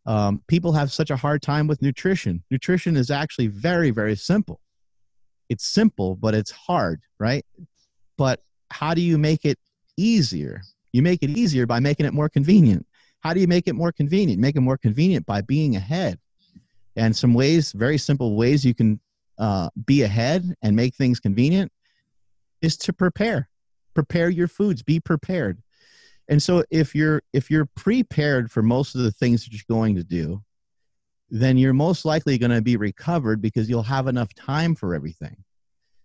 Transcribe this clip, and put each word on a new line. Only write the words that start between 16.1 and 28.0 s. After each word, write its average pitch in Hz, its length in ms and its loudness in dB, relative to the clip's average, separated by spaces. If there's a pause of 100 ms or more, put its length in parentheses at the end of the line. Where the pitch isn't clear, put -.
And 113 200 0
some 120 180 2
ways, 143 380 2
very 123 260 -2
simple 131 380 -2
ways 127 280 2
you 127 120 2
can, 107 240 2 (400)
uh, 98 300 -2 (160)
be 139 180 4
ahead 135 580 0
and 107 140 2
make 123 180 0
things 123 260 0
convenient 135 520 0 (880)
is 160 160 0
to - 160 -6
prepare. 185 560 -2 (460)
Prepare 170 340 0
your 175 180 0
foods, 190 360 -2
be 160 160 0
prepared. 156 640 -4 (680)
And 147 120 4
so 180 280 2
if 160 240 0
you're, 151 300 0 (100)
if 139 160 -2
you're 156 160 2
prepared 147 840 0